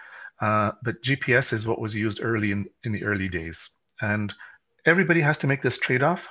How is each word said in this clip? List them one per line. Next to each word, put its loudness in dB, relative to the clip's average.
Uh, 2
but -6
G 2
P 2
S 2
is -2
what -2
was -4
used -2
early 0
in, -4
in -2
the -4
early 0
days. -8
And -2
everybody 4
has 2
to 0
make 2
this 0
trade-off. 0